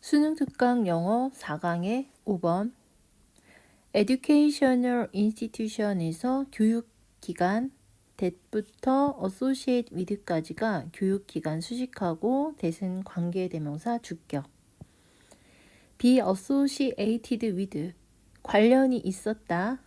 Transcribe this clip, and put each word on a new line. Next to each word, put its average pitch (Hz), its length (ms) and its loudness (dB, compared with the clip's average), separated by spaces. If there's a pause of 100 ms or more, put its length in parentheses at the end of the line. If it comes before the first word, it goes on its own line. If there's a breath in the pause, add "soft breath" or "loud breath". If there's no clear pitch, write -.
수능 302 340 4
특강 247 520 2
영어 196 480 2
사 - 240 -8
강의 185 520 -2 (140)
오 202 140 0
번. 180 340 0 (1200 soft breath)
Educational 254 1200 4
institution에서 208 1400 -2
교육기관, 220 1200 -2 (460)
that부터 262 1040 -2
associate 247 720 -2
with까지가 180 960 -4
교육기관 180 680 -4
수식하고 247 1000 -2
that은 185 460 -4
관계대명사 175 920 -4
주격. 147 460 -8 (1500 soft breath)
Be 247 240 6
associated 233 1300 0
with, 180 420 -6 (480)
관련이 247 560 6
있었다. 208 880 -4